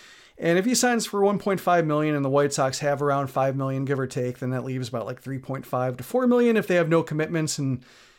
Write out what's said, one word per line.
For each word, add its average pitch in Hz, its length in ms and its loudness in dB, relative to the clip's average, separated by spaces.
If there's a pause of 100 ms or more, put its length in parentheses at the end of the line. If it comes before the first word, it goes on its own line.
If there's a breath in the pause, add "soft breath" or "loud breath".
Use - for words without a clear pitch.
(380 loud breath)
And 170 200 2
if 190 60 2
he 247 100 2
signs 233 300 2
for 202 180 -2
one 202 160 4
point 190 220 -2
five 175 260 4
million 151 280 0
and 143 100 0
the 135 60 0
White 143 240 2
Sox 135 240 0
have 143 240 0
around 139 260 0
five 135 280 0
million, 135 280 -2
give 135 160 -2
or 131 60 -2
take, 123 320 -4
then 127 120 -4
that 127 140 -4
leaves 127 240 -6
about, 113 160 -6
like, 127 160 -10
three 135 180 -8
point 135 280 -8
five 127 320 -2
to - 40 -8
four 254 240 0
million 240 300 4
if 202 100 0
they 180 100 2
have 165 120 2
no 165 140 4
commitments 156 560 -4
and 135 260 -2 (340 loud breath)